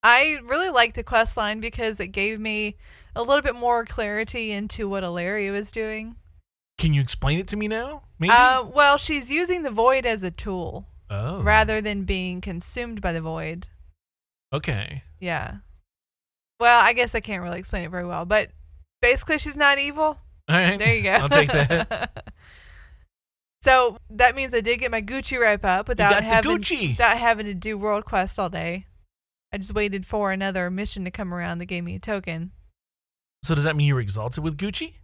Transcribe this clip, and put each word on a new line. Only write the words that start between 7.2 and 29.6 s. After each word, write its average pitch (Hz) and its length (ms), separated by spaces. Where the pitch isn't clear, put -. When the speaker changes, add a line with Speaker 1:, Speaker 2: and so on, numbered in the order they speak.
Speaker 2:
it 196 100
to 208 80
me 208 120
now? 254 340
Maybe? 175 140
Speaker 1:
Uh, 254 320
well, 285 340
she's 277 320
using 349 320
the 277 80
void 240 340
as 220 200
a 175 80
tool 180 560
Speaker 2:
Oh. 120 340
Speaker 1:
rather 214 380
than 208 220
being 185 380
consumed 208 600
by 185 120
the 165 100
void. 160 460
Speaker 2:
Okay. 131 520
Speaker 1:
Yeah. 175 380
Well, 233 240
I 226 120
guess 233 200
I 226 60
can't 196 220
really 175 160
explain 185 260
it 165 60
very 180 160
well, 170 180
but 208 260
basically 269 340
she's 294 200
not 277 220
evil. 294 400
Speaker 2:
All 151 80
right. 185 220
Speaker 1:
There 226 160
you 214 80
go. 196 100
Speaker 2:
I'll 143 160
take 285 240
that. 165 840
Speaker 1:
<laughs> - 1200
So 254 360
that 240 240
means 262 200
I 233 80
did 233 160
get 247 120
my 226 120
Gucci 262 380
wrap 214 260
up 190 220
Speaker 2:
You 254 40
Speaker 1:
without 214 200
Speaker 2:
got 202 80
the 214 80
Speaker 1:
having, 226 300
Speaker 2:
Gucci. 208 320
Speaker 1:
without 233 280
having 226 260
to 202 100
do 208 220
world 208 300
quest 190 320
all 190 100
day. 170 380
I 202 60
just 196 160